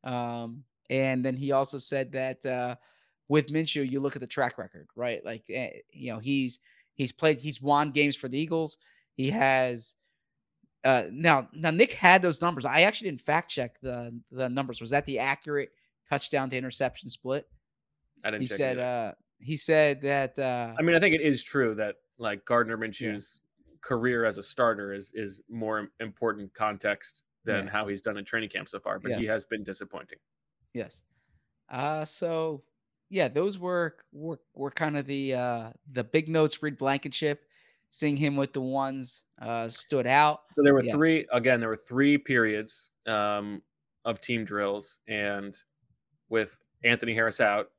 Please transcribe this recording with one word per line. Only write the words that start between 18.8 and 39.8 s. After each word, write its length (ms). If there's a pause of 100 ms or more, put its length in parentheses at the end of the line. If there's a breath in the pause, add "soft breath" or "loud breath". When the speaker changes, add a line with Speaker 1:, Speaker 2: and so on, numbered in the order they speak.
Speaker 1:
uh, 300 (320)
he 120
said 460
that, 360
uh, 400
Speaker 2:
I 40
mean, 120
I 60
think 160
it 40
is 220
true 340
that, 200 (220)
like, 260
Gardner 360
Speaker 1:
Yeah. 80
Speaker 2:
Minshew's 520 (400)
career 440
as 140
a 40
starter 500
is, 220
is 340
more 320
im-, 180
important 560
context 680 (200)
than 200
Speaker 1:
Yeah. 80
Speaker 2:
how 160
he's 140
done 160
in 60
training 260
camp 180
so 100
far, 220
but 120
he 100
Speaker 1:
Yes. 80
Speaker 2:
has 140
been 200
disappointing. 540 (560)
Speaker 1:
Yes. 280 (680)
Uh, 360
so, 580 (480)
yeah, 160
those 320
were, 380 (160)
were, 260 (160)
were 160
kind 260
of 100
the, 280
uh, 360 (200)
the 140
big 240
notes. 340
Reed 160
Blankenship, 640 (480 soft breath)
seeing 260
him 200
with 160
the 80
ones, 640 (160)
uh, 280
stood 380